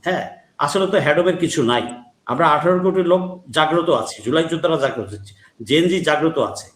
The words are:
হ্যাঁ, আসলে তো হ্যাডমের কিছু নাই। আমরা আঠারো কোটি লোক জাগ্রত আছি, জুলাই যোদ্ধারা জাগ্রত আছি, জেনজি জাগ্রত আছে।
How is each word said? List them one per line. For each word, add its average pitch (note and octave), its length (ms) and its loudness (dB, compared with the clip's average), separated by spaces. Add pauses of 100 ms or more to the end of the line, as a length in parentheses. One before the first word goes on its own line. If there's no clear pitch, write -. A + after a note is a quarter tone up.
হ্যাঁ, E3+ 260 -4 (280)
আসলে F#3+ 300 0
তো F#3+ 120 2
হ্যাডমের E3+ 380 2
কিছু D#3 260 0
নাই। A#2+ 180 2 (440)
আমরা E3 220 0
আঠারো D#3+ 320 2
কোটি F#3 240 0
লোক F3+ 460 0
জাগ্রত D#3+ 400 0
আছি, A#2+ 340 -2
জুলাই D3 200 0
যোদ্ধারা E3 340 -2
জাগ্রত B2 360 -4
আছি, - 220 -18 (280)
জেনজি E3+ 360 2
জাগ্রত D3+ 380 0
আছে। - 380 -4